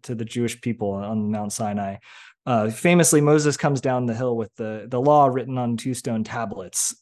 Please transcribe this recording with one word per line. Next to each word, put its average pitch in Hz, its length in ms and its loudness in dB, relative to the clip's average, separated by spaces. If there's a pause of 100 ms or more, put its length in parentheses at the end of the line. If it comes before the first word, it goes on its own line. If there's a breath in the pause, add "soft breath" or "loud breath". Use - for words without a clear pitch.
to 123 120 -8
the 113 100 -6
Jewish 117 360 -4
people 107 300 -4
on 104 400 -2
Mount 104 200 -4
Sinai. 101 460 -4 (480 loud breath)
Uh, 110 240 0
famously, 165 520 4
Moses 147 360 4
comes 143 240 0
down 127 240 0
the 117 80 -2
hill 120 240 -2
with 110 180 -6
the, 107 320 -8
the 123 140 -2
law 147 260 6
written 127 300 -2
on 120 200 0
two 131 160 -4
stone 113 300 -4
tablets, 104 800 -6